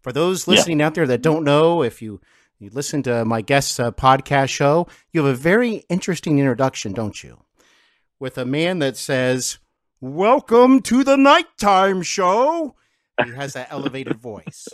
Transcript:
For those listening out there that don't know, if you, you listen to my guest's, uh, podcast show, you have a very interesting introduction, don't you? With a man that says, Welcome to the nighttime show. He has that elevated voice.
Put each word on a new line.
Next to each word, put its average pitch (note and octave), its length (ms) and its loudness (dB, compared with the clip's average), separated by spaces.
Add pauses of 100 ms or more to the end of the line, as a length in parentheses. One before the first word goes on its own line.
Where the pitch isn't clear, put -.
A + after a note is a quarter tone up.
For C3 120 -10
those E3+ 360 -2
listening F3 320 0
out D#3 140 0
there E3 120 -2
that B2 160 0
don't D#3+ 220 0
know, D#3 380 2
if A#2 180 -4
you, G#2+ 200 -14 (380)
you G2+ 120 -18
listen C#3 340 -6
to A#2+ 200 -2
my A2+ 180 -2
guest's, C#3 380 -2
uh, A#2+ 100 -2
podcast C3+ 600 2
show, D3+ 360 0 (260)
you D#3+ 120 0
have C#3 100 2
a - 20 -2
very G3 520 0
interesting F3 500 -2
introduction, C3 540 0
don't G#2 300 -8
you? - 200 -20 (760)
With C3 200 -12
a C3 60 -6
man D#3 340 -2
that C#3 180 -2
says, B2+ 600 -2 (420)
Welcome A#3 840 4
to B3+ 220 2
the C4+ 120 4
nighttime G#3 840 4
show. A#3+ 720 0 (480)
He A#2 100 -4
has C#3 200 -8
that B2+ 180 -12
elevated C3+ 480 -8
voice. A2 560 -16